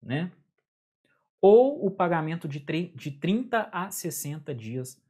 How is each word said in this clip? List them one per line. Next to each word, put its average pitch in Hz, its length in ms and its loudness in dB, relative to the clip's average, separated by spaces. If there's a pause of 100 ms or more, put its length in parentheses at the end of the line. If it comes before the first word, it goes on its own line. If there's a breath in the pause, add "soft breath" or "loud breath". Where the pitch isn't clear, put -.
né? 151 280 -4 (1080)
Ou 233 460 8
o 185 40 2
pagamento 170 580 -2
de 143 100 -8
tri-, 160 380 -6
de 143 160 -10
trinta 214 600 -2
a 190 200 -6
sessenta 151 600 -10
dias 123 580 -10